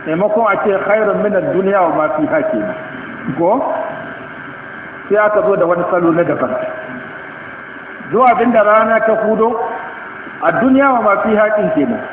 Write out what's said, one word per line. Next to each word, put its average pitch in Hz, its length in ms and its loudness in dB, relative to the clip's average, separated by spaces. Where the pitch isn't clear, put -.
Maimakon 208 440 0
a 196 100 2
ce, 202 260 2
"khairun 202 400 2
minad 190 300 0
dunya 190 280 2
wa 160 140 2
ma 151 140 2
fiha," 151 340 0
kenan. - 320 -2
Ko? 190 360 0
Sai 196 120 0
aka 208 240 4
zo 202 140 2
da 175 100 2
wani 175 260 0
salo 170 200 2
na 165 120 2
daban. 131 280 0
Zuwa 247 200 6
abin 233 200 4
da 220 120 6
rana 220 360 4
ta 220 140 2
hudo, 220 460 0
a 165 100 2
duniya 262 400 4
wa 240 100 2
masu 214 340 2
haƙin 208 400 2
kenan. 120 260 0